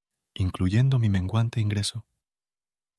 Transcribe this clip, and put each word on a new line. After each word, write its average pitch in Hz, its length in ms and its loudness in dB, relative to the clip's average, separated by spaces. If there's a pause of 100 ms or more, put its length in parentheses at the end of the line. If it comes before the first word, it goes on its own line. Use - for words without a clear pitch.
(340)
incluyendo 101 640 2
mi 113 120 2
menguante 110 520 0
ingreso. 104 440 -4 (920)